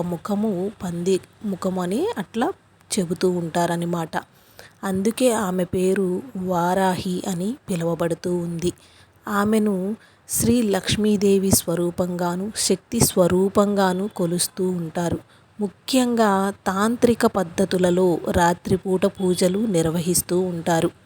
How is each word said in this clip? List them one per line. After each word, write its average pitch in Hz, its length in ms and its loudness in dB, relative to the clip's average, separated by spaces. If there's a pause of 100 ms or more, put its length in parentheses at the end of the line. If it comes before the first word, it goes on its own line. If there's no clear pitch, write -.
(120)
ముఖము 196 600 -4 (120)
పంది 175 320 0 (340)
ముఖం 185 340 -4
అని 185 160 -2 (220)
అట్లా 233 260 -4 (460)
చెబుతూ 180 340 0 (140)
ఉంటారన్నమాట. 170 720 -2 (680)
అందుకే 202 480 0 (160)
ఆమె 180 180 0 (100)
పేరు 190 320 2 (440)
వారాహి 180 640 0 (160)
అని 185 180 -4 (200)
పిలువబడుతూ 170 640 -2 (140)
ఉంది. 170 260 -4 (540)
ఆమెను 208 680 0 (340)
శ్రీ 233 280 2 (180)
లక్ష్మీదేవి 196 760 2 (100)
స్వరూపంగాను, 175 880 -4 (160)
శక్తి 214 320 -2
స్వరూపంగాను 196 1080 2 (120)
కొలుస్తూ 175 480 -2 (140)
ఉంటారు. 170 380 -4 (400)
ముఖ్యంగా 226 720 2 (380)
తాంత్రిక 226 540 2
పద్ధతులలో 185 840 2 (300)
రాత్రిపూట 180 680 0
పూజలు 185 560 0 (160)
నిర్వహిస్తూ 170 600 0
ఉంటారు. 170 520 0 (140)